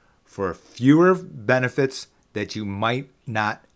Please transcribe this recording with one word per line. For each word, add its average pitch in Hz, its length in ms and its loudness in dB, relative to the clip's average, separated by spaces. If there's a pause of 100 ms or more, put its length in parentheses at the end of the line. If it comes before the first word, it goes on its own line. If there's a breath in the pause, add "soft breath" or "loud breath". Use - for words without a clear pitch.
(240)
for 92 300 -6
fewer 156 600 4
benefits 127 920 -2 (280)
that 104 200 -6
you 107 100 -8
might 110 460 -4 (160)
not 110 380 -4 (100)